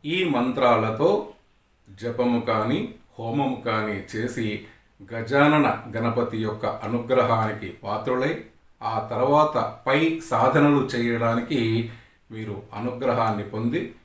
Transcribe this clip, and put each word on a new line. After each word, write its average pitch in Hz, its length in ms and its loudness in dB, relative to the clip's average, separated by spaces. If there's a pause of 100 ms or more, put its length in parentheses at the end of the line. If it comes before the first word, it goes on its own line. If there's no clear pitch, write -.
ఈ 180 200 0
మంత్రాలతో 123 1080 2 (580)
జపము 120 500 0
కాని, 117 540 0 (240)
హోమము 123 480 -2
కాని 107 500 -4
చేసి 110 500 -4 (480)
గజానన 143 680 4 (140)
గణపతి 117 420 -2
యొక్క 107 280 -4
అనుగ్రహానికి 113 1000 0
పాత్రులై, 127 760 -4 (380)
ఆ 113 280 -4
తర్వాత 127 760 2
పై 160 340 2
సాధనలు 139 680 4
చేయడానికి 117 1040 0 (400)
మీరు 107 320 -10 (120)
అనుగ్రహాన్ని 117 680 -2
పొంది 120 500 -4 (100)